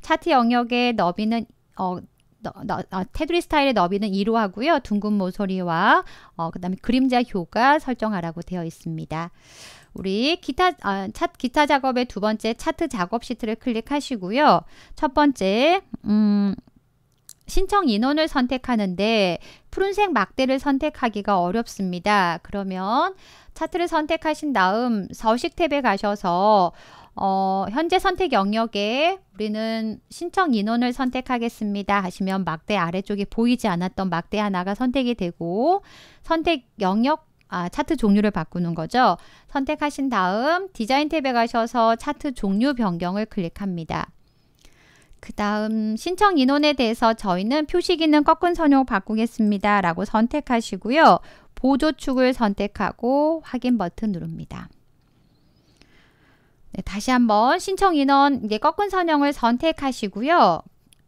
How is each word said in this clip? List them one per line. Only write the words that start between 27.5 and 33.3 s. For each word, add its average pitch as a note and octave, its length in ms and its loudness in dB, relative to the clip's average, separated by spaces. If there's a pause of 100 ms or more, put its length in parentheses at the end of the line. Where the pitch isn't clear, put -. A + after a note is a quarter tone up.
현재 E4 280 0
선택 F#4 320 -2
영역에 A3+ 880 0 (140)
우리는 A3 640 -6 (100)
신청 F4 440 -2
인원을 A#3 400 0
선택하겠습니다 A#3 1080 -2
하시면 F#3+ 440 -4
막대 D#3+ 320 -4
아래쪽에 F#3+ 480 -2
보이지 A#3+ 420 0